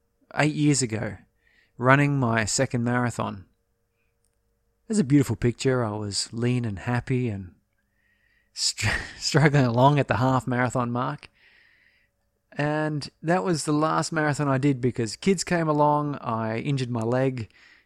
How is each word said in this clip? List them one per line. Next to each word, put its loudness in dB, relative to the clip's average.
eight 0
years 2
ago, -6
running 4
my 2
second -2
marathon. -2
There's -2
a 4
beautiful 2
picture. 0
I -4
was -6
lean -2
and -6
happy -2
and -8
str-, -4
<laughs> -18
struggling 4
along 6
at 0
the 0
half 2
marathon 0
mark. -6
And -2
that 0
was -2
the -2
last 0
marathon 0
I 2
did 0
because -2
kids 0
came -2
along, 2
I -4
injured -2
my -4
leg. -2